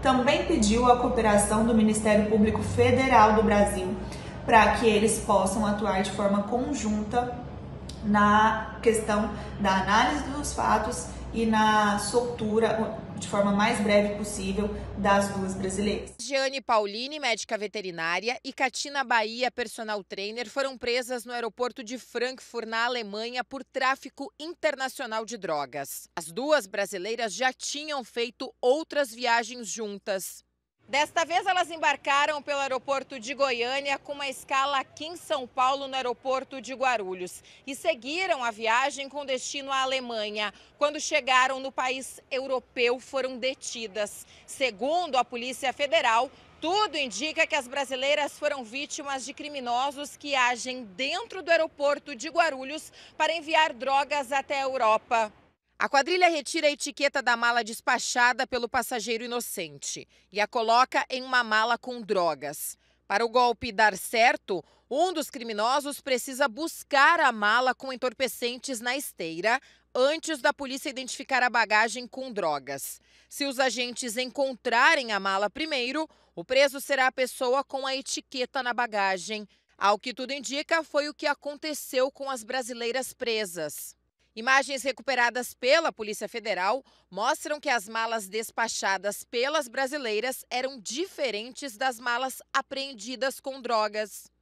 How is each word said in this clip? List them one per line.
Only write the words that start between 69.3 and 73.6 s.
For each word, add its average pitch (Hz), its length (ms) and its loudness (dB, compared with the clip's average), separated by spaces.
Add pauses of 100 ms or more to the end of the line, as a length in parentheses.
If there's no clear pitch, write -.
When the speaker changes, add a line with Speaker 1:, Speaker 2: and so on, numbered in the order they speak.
Speaker 2:
antes 302 460 0
da 285 140 2
polícia 277 360 -6
identificar 247 540 -2
a 247 60 2
bagagem 220 580 2
com 262 240 -10
drogas. 143 720 -6 (260)
Se - 160 -8
os 269 160 -4
agentes 247 560 -2